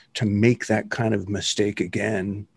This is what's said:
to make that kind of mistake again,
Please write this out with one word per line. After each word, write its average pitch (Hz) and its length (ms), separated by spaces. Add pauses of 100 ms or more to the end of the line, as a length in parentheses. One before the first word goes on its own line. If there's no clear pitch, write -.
(140)
to - 100
make 107 440
that 107 200
kind 113 240
of 98 160
mistake 101 520
again, 101 640 (100)